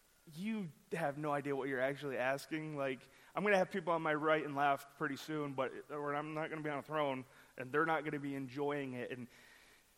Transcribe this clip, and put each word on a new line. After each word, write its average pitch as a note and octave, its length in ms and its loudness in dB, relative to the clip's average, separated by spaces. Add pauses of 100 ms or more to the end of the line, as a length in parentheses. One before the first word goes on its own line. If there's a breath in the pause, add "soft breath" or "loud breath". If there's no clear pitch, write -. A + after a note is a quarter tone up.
(360)
"You G3+ 320 -4 (260)
have D3+ 240 0
no D3+ 140 -2
idea C#3+ 240 0
what C3+ 140 -2
you're C3 100 0
actually C3+ 380 0
asking. D3 600 -2
Like, C3+ 220 -2 (360 loud breath)
I'm E3 80 0
gonna G#3 140 8
have F3+ 140 4
people F3+ 220 0
on E3 80 2
my D#3 120 2
right D#3 300 4
and C#3+ 120 -4
left C#3 420 2
pretty C#3+ 180 -2
soon, D3 380 -4
but, C3+ 180 0 (180)
or C#3+ 240 -4
I'm D3+ 200 -4
not D#3 160 -2
gonna D#3 120 -6
be D3+ 80 -4
on C#3+ 100 -2
a B2 40 -6
throne, C#3 420 0 (320 loud breath)
and B2+ 140 -8
they're D3+ 140 4
not D#3+ 180 4
gonna D3 160 -2
be C#3 160 -4
enjoying C#3 580 -2
it." B2 180 -6
And B2 160 -8 (720 loud breath)